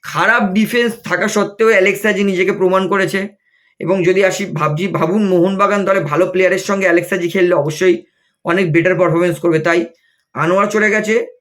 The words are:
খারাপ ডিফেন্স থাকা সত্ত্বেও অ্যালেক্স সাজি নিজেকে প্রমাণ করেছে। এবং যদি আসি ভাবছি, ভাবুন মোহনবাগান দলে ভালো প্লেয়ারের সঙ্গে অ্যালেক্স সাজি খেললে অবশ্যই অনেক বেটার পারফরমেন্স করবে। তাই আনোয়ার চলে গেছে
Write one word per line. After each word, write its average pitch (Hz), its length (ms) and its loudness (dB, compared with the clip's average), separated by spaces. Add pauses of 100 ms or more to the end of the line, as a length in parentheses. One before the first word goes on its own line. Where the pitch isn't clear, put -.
খারাপ 190 380 0 (140)
ডিফেন্স 226 360 0 (160)
থাকা 180 180 -2 (100)
সত্ত্বেও 220 380 0
অ্যালেক্স 190 300 2
সাজি 202 260 0
নিজেকে 185 300 0
প্রমাণ 185 220 2 (100)
করেছে। 190 280 -2 (600)
এবং 170 160 -2 (120)
যদি 185 120 2 (100)
আসি 185 120 -6 (160)
ভাবছি, 151 260 -2 (120)
ভাবুন 170 260 0 (100)
মোহনবাগান 196 560 0
দলে 185 120 2 (100)
ভালো 160 220 2
প্লেয়ারের 185 360 0
সঙ্গে 196 200 0
অ্যালেক্স 175 240 2
সাজি 175 220 -2
খেললে 180 280 2
অবশ্যই 170 340 0 (480)
অনেক 180 300 0
বেটার 170 260 2
পারফরমেন্স 170 420 2
করবে। 165 240 2
তাই 170 140 2 (540)
আনোয়ার 185 400 0
চলে 214 200 2
গেছে 208 200 -2 (260)